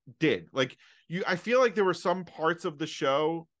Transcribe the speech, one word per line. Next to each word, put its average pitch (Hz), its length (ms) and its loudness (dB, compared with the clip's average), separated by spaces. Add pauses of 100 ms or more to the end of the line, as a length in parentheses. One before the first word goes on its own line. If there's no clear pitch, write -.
(180)
did. 107 340 2
Like, 127 240 -2 (320)
you, 180 180 -6
I 180 100 0
feel 240 240 0
like 233 140 2
there 202 100 2
were 180 100 2
some 180 300 -2
parts 165 400 -2
of 151 140 -6
the 156 80 -4
show 156 600 0 (140)